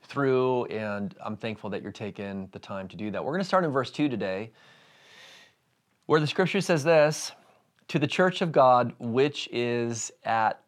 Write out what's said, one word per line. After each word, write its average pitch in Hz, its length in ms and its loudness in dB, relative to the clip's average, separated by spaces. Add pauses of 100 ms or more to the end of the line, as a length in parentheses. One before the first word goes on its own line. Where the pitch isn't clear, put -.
through, 131 640 0
and 104 480 -6 (100)
I'm 104 100 -8
thankful 107 360 -8
that 98 120 -6
you're 104 100 -10
taking 98 600 -10
the 101 60 -16
time 98 300 -12
to - 80 -18
do 104 140 -8
that. 92 140 -6
We're 131 80 -4
gonna 190 100 -2
start 185 220 2
in 156 60 0
verse 131 200 -2
two 147 200 0
today, 101 400 -6 (1500)
where 151 160 4
the 151 60 0
scripture 190 340 0
says 165 240 0
this, 156 480 4 (560)
"To - 100 0
the 147 80 2
church 185 360 2
of 170 100 -2
God 123 460 6
which 131 520 0
is 117 640 -2 (120)
at 110 440 0